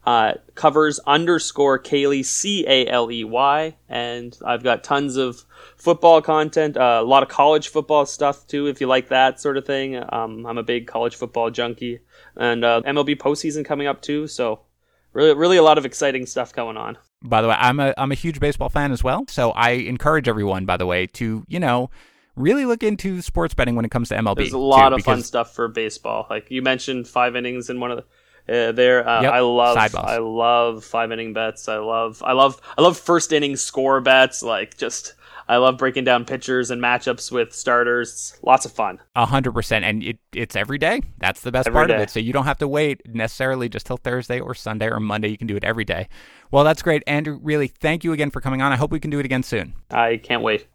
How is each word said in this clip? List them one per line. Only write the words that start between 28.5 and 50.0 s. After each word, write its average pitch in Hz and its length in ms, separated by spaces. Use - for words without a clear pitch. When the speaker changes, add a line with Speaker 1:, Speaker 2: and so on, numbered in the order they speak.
Speaker 1:
uh, 113 40
there. 123 360
Uh, 117 140
Speaker 2:
Yep, 135 100
Speaker 1:
I 123 80
love, 120 340
Speaker 2:
side 107 180
balls. - 180
Speaker 1:
I 117 80
love 117 680
five 113 280
inning 113 200
bets. 110 360
I 110 100
love, 113 440
I 127 100
love, 131 280
I 139 60
love 175 160
first 165 340
inning 143 240
score 135 460
bets. 131 400
Like, 113 340
just, - 380
I 120 80
love 127 220
breaking 131 260
down 120 220
pitchers 127 440
and 120 120
matchups 123 500
with 120 220
starters. 120 880
Lots 131 240
of 120 60
fun. 98 260
Speaker 2:
A 120 80
hundred 127 280
percent. 110 340
And 107 160
it, 110 160
it's - 220
every 127 220
day. 190 220
That's 95 240
the 127 100
best 127 160
Speaker 1:
Every 117 100
Speaker 2:
part 117 120
of 110 80
Speaker 1:
day. 107 40
Speaker 2:
it. 104 80
So 113 100
you 117 140
don't 135 120
have 143 120
to 147 100
wait 147 320
necessarily 123 560
just 107 160
till 127 120
Thursday 123 420
or 123 140
Sunday 110 360
or 113 100
Monday. 107 280
You 107 100
can 117 80
do 101 100
it - 80
every 110 200
day. 90 240
Well, 143 140
that's 156 180
great. 151 240
Andrew, 147 360
really, 151 240
thank 156 380
you 165 80
again 147 180
for 131 100
coming 131 220
on. 139 100
I 127 40
hope 151 160
we 156 80
can 156 100
do 143 80
it 139 80
again 127 160
soon. - 320
Speaker 1:
I 117 280